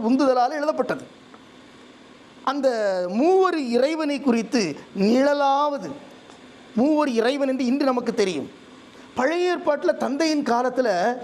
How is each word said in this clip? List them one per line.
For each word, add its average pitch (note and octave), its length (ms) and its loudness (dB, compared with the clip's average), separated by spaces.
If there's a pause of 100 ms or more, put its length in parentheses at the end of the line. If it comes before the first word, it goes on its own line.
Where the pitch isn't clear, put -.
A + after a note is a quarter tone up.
உந்துதலால் B3+ 420 2
எழுதப்பட்டது. - 680 -4 (1300)
அந்த C4+ 240 0 (400)
மூவரு F4 480 2
இறைவனை C#4+ 640 0
குறித்து A3+ 560 0 (220)
நிழலாவது, C#4 920 2 (840)
மூவர் D4+ 340 2
இறைவன் C4 400 0
என்று C4 160 -2
இன்று C#4 200 0
நமக்கு A#3+ 300 -2
தெரியும். F#3 360 -2 (640)
பழைய F4 420 0
ஏற்பாட்டுல D4+ 400 -2
தந்தையின் D4 480 -2
காலத்துல A#3+ 800 0